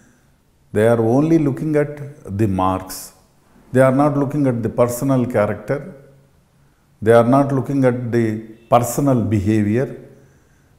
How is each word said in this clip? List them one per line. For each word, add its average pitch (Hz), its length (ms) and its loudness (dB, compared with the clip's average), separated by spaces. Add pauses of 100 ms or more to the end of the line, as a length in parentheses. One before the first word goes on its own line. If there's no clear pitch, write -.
(720)
they 104 160 2
are 117 120 2
only 143 380 2
looking 147 380 -2
at 143 600 -6
the 107 120 0
marks. 92 640 -4 (580)
They 123 100 4
are 131 140 6
not 143 240 2
looking 139 300 0
at 117 160 -2
the 110 60 -2
personal 123 540 0
character. 104 680 -4 (1080)
They 107 120 2
are 117 240 6
not 139 160 2
looking 135 320 -2
at 123 260 0
the 110 300 -2 (280)
personal 120 540 0
behavior. 107 840 0 (760)